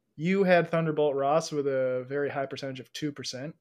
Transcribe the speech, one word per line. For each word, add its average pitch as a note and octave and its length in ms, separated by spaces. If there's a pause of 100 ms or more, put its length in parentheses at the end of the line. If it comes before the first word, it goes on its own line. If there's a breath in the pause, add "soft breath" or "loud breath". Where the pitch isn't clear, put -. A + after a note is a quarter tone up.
(160)
you F#3+ 280
had F3 260
Thunderbolt D3+ 440
Ross C#3+ 380
with D3 140
a B2+ 420
very C#3+ 220
high C#3 160
percentage C3 340
of A2+ 140
two D3 180
percent, C3 480